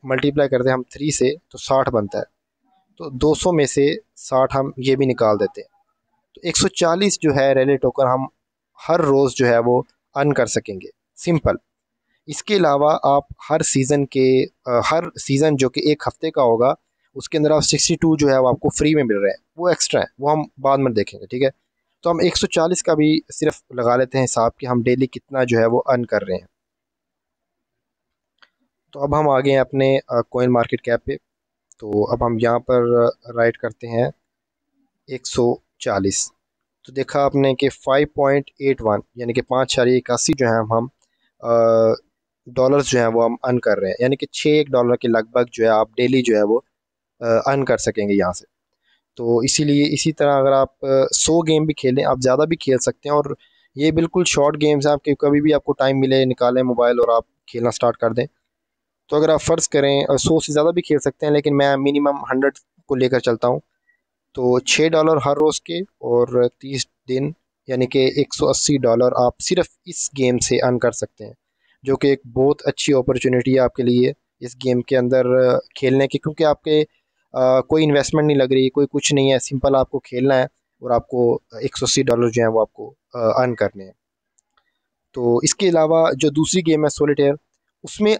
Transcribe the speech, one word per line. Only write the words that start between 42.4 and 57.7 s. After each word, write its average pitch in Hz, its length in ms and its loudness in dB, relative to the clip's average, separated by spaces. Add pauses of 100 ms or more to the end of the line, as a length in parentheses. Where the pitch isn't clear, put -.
dollars 131 440 0
जो 131 80 2
हैं 117 80 2
वो 113 160 0
हम 117 220 0
earn 127 140 0
कर 104 200 0
रहे 95 120 -4
हैं, - 120 -6
यानी 131 140 0
कि - 180 -8
छः - 160 -2
एक 151 200 2
dollar 120 260 2
के 123 120 -4
लगभग 117 440 0
जो 113 120 -2
है 113 60 4
आप 110 200 2
daily 123 320 0
जो 117 140 0
है 104 60 2
वो, 107 140 2 (640)
अ, 120 60 -8
अर्न 135 380 0
कर 120 140 0
सकेंगे - 360 -2
यहाँ 90 180 0
से। - 120 -14 (760)
तो 117 260 0
इसीलिए 143 420 2
इसी 147 260 -2
तरह 143 260 2
अगर 135 140 2
आप, 135 220 2 (100)
अ, 135 280 2
सौ 165 300 0
game 156 240 0
भी 151 60 -2
खेलें, 135 320 0
आप 131 160 -2
ज़्यादा 131 240 2
भी 160 120 -2
खेल 135 220 0
सकते - 300 -6
हैं 147 80 0
और 147 200 -2 (400)
ये 151 160 0
बिल्कुल 165 320 0
short 147 320 0
games 147 300 0
हैं, 147 60 4
आपके 143 220 -2
कभी 147 260 0
भी 151 120 2
आपको 143 200 -2
time 135 280 0
मिले 131 260 2
निकालें 127 360 0
मोबाइल 120 380 0
और 117 100 2
आप 117 160 2 (220)
खेलना 120 220 -4